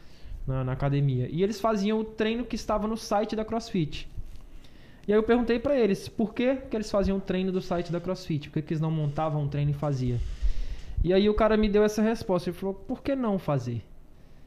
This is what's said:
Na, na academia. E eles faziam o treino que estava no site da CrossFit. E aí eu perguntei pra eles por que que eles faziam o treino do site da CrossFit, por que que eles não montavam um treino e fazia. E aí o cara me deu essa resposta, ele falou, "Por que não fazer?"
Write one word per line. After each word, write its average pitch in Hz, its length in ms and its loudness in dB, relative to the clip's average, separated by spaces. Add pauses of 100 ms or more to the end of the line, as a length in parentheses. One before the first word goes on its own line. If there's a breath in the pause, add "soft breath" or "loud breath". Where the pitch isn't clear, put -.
(460 loud breath)
Na, 131 180 -2
na 127 80 -2
academia. 139 600 0
E 170 120 0
eles 208 180 0
faziam 220 380 2
o 220 40 -2
treino 220 400 -2
que 247 120 -8
estava 214 320 -2
no 220 100 -2
site 214 380 -2
da 214 100 -2
CrossFit. 202 640 -4 (1000 loud breath)
E 202 60 4
aí 208 60 6
eu 214 40 4
perguntei 233 360 2
pra 277 200 4
eles 196 300 2
por 214 240 -2
que 247 220 2
que 262 200 -6
eles 214 140 -4
faziam 196 280 2
o 196 40 -4
treino 185 300 -2
do 180 100 -2
site 175 300 -4
da 170 100 -2
CrossFit, 175 480 -4
por - 60 -6
que 160 80 -2
que 160 100 -4
eles 156 80 -2
não 160 100 0
montavam 151 520 -2
um 143 40 -2
treino 143 240 0
e - 40 0
fazia. 127 440 -2 (840 loud breath)
E 170 100 4
aí 196 160 6
o 214 40 6
cara 214 240 4
me 214 120 6
deu 208 140 6
essa 214 180 2
resposta, 202 480 0
ele 170 80 -6
falou, 190 180 -4
"Por - 260 -8
que 277 140 0
não 226 240 0
fazer?" 120 420 -2 (640 soft breath)